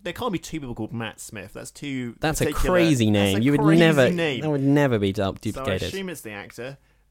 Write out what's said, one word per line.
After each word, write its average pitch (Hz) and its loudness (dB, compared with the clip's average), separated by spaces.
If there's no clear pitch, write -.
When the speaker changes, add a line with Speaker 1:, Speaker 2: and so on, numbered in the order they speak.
Speaker 1:
There 175 -10
can't 233 -6
be 165 -2
two - -10
people 123 -10
called 110 -8
Matt 113 -10
Smith. 104 -16
That's 113 -16
too 127 -8
Speaker 2:
That's 151 -2
a 139 0
Speaker 1:
particular. 180 0
Speaker 2:
crazy 151 4
Speaker 1:
That's 107 4
Speaker 2:
name. 101 4
Speaker 1:
a - 0
Speaker 2:
You 131 2
would 147 2
Speaker 1:
crazy 160 6
Speaker 2:
never, 147 6
Speaker 1:
name. 160 -2
Speaker 2:
that 156 -2
would 139 -2
never 139 4
be 98 0
du-, 98 -2
Speaker 1:
So 98 0
I - -6
Speaker 2:
duplicated. 101 -6
Speaker 1:
assume 190 -8
it's 160 -12
the 110 -14
actor. 104 -14